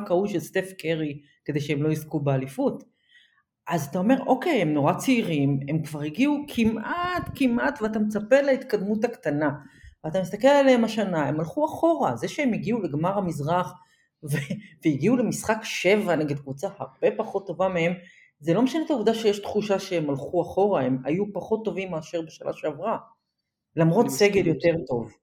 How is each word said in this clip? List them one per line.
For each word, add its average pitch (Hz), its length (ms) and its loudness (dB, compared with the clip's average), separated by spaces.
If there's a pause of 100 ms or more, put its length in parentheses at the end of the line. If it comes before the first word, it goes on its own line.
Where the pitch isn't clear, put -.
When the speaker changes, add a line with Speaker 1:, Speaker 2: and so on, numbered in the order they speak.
Speaker 1:
ההוא 190 180 2
של 190 120 -2
סטף 190 380 -4
קרי, 160 440 -4 (240)
כדי 147 140 -2
שהם 143 240 -2
לא 156 60 2
יזכו 156 300 -4
באליפות. 139 640 -2 (840)
אז 156 200 -2
אתה 185 120 -4
אומר, 220 160 4 (120)
"אוקיי, 254 340 2
הם 151 120 2
נורא 147 200 4
צעירים, 151 760 2
הם 156 160 0
כבר 151 180 -8
הגיעו 240 360 0 (100)
כמעט, 320 880 -2
כמעט", 254 460 0
ואתה 214 180 -2
מצפה 214 420 2
להתקדמות 220 600 0
הקטנה, 151 460 -2 (540)
ואתה 160 180 -2
מסתכל 208 260 0
עליהם 269 360 6
השנה, 185 440 0
הם 151 120 -2
הלכו 294 260 -2
אחורה, 294 500 2
זה 143 120 -6
שהם 269 260 0
הגיעו 185 280 -2
לגמר 170 360 -2
המזרח, 170 560 -2 (500)
ו-, 151 140 -2 (480)
והגיעו 165 320 2
למשחק 220 460 -2
שבע 180 520 2
נגד 143 240 -2
קבוצה 135 280 -8 (100)
הרבה - 300 -4 (100)
פחות 202 300 -6
טובה 180 200 -2
מהם, 175 260 0 (460)
זה 165 140 0
לא 202 80 4
משנה 262 240 2
את 330 60 -2
העובדה 226 220 2
שיש 208 260 2
תחושה 202 400 -2
שהם 165 300 -2
הלכו 143 320 -2
אחורה, 185 400 2
הם 131 240 2
היו 190 280 0
פחות 214 320 -4
טובים 185 260 -4
מאשר 165 300 -6
בשנה 156 320 -8
שעברה, 156 440 -4 (800)
למרות 165 300 4
Speaker 2:
אני - 80 -4
Speaker 1:
סגל 202 140 6
Speaker 2:
מסכים 196 180 4
עם - 20 2
Speaker 1:
יותר 160 320 2
Speaker 2:
זה. 127 80 -8
Speaker 1:
טוב. 117 240 -4 (120)